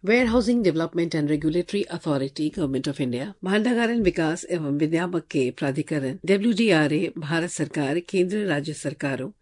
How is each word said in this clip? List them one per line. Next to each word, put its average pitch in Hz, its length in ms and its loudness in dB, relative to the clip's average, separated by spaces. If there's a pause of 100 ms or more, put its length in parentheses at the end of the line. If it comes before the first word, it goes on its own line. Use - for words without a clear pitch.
Warehousing 240 600 4
Development 165 520 0
and 147 160 2
Regulatory 156 480 0 (140)
Authority, 151 560 -2
Government 139 400 -2
of 139 120 -6
India, 123 240 -2 (180)
भांडागारन 226 580 2
Vikas 175 480 0
एवं 147 280 0
विनियामक 165 540 0
के 131 200 2
प्राधिकरण, 139 760 -2
डब्ल्यूडीआरए, 185 920 4
भारत 165 320 -2
सरकार, 147 500 -2
केंद्र, 185 460 0
राज्य 151 280 -2
सरकारों 143 560 -6 (120)